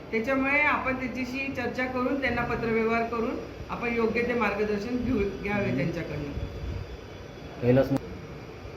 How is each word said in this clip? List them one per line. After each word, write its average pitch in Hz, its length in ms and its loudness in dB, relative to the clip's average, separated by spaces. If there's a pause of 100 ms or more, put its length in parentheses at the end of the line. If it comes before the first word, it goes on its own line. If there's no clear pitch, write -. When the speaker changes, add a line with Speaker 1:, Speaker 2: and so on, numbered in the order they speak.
(120)
Speaker 1:
त्याच्यामुळे 269 500 2
आपण 262 340 2
त्याच्याशी 254 580 -4
चर्चा 247 320 -2
करून 254 360 0
त्यांना 240 200 2
पत्रव्यवहार 226 600 2
करून 233 260 0 (400)
आपण 233 260 -2
योग्य 226 260 2
ते 240 120 2
मार्गदर्शन 214 720 0
घेऊ, 247 120 4 (260)
घ्यावे 202 320 0
त्यांच्याकडनं. 151 560 -2 (1300)
Speaker 2:
कैलास 127 240 8 (920)